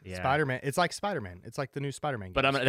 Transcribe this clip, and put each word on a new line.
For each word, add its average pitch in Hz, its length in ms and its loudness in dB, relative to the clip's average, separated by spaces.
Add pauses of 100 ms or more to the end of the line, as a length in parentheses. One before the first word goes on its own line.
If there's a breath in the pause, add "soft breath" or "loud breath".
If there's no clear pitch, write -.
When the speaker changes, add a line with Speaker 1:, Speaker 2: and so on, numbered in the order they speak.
Speaker 1:
Yeah. 92 120 -8
Speaker 2:
Spider-Man, 131 480 2
it's 139 120 -2
like 175 160 4
Spider-Man. 107 520 -4
It's 113 120 -14
like 139 140 -4
the - 100 -10
new 139 120 -2
Spider-Man 110 400 -4
Speaker 3:
But 135 100 2
Speaker 2:
games, 135 60 6
Speaker 3:
I'm, 139 60 6
that 127 140 2